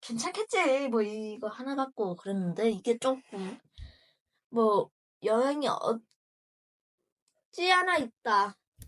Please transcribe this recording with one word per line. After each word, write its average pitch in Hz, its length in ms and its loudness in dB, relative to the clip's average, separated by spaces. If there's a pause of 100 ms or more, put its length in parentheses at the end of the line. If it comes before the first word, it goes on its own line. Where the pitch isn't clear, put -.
괜찮겠지, 285 880 0
뭐 226 140 2
이거 214 460 -6
하나 262 260 -8
갖고 269 400 -2
그랬는데 196 560 -2
이게 226 260 0
조금 254 600 -4 (920)
뭐 220 400 2 (340)
영향이 262 440 2
없지 - 340 -2 (1700)
않아 359 260 4
있다. 208 600 0 (300)